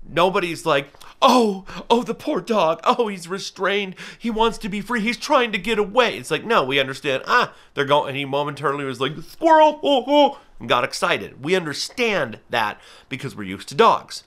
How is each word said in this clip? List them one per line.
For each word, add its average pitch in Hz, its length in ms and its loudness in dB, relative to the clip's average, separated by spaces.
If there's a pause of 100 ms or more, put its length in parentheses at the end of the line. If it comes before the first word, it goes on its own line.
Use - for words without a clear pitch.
Nobody's 175 560 0
like, 147 280 0 (280)
Oh, 226 440 4 (260)
oh, 233 140 4
the 214 100 -6
poor 294 260 -4
dog. 170 440 0
Oh, 233 240 2
he's 185 180 -8
restrained. 190 680 -4 (220)
He 233 120 -6
wants 226 280 0
to 226 100 -10
be 208 120 -6
free. 233 200 -4
He's 220 160 -2
trying 254 360 0
to 214 60 2
get 208 200 0
away. 208 380 2
It's 123 140 -10
like, 151 140 -2
no, 214 180 2
we 139 160 0
understand. 135 480 -2
Ah, 240 280 2 (200)
they're 143 100 0
going, 143 260 2
and 131 60 -6
he 139 80 -4
momentarily 143 600 -2
was 131 160 -6
like, 139 220 -2
Squirrel, 311 600 4
oh, 269 240 2
oh, 285 320 4 (220)
and 120 80 -12
got 123 160 2
excited. 127 600 -4
We 170 120 0
understand 170 840 -4 (120)
that 110 300 -2 (280)
because 127 260 -10
we're 104 100 -10
used 95 260 -10
to 135 40 -12
dogs. 170 520 -2